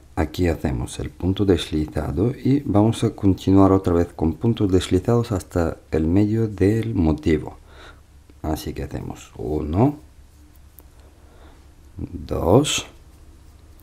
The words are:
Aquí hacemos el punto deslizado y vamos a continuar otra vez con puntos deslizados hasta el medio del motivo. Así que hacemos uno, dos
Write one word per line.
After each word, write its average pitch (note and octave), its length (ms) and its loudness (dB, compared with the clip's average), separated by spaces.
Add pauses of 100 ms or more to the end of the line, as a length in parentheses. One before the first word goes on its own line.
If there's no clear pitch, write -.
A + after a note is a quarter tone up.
(160)
Aquí F2 320 -2
hacemos C2+ 500 -4
el - 120 -8
punto F#2+ 340 -2
deslizado E2 880 0
y C3+ 340 0
vamos G#2+ 380 2
a A2+ 60 2
continuar F#2+ 600 4
otra F#2+ 220 2
vez E2+ 240 2
con D#2+ 180 0
puntos G#2+ 380 -2
deslizados F#2+ 580 0
hasta E2+ 460 -2 (160)
el D#2 160 0
medio G#2 400 2
del A2 480 0
motivo. D#2 600 0 (880)
Así D#3 300 -6
que - 100 -10
hacemos - 540 -12
uno, D2+ 600 0 (2000)
dos E2 920 0 (960)